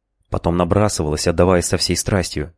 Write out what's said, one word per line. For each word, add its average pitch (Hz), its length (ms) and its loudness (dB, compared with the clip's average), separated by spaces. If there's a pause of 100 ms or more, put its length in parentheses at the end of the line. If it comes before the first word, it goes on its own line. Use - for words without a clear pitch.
(280)
Потом - 280 0
набрасывалась, 87 680 0
отдаваясь 87 400 2
со 95 100 -2
всей 87 200 -2
страстью, - 600 -4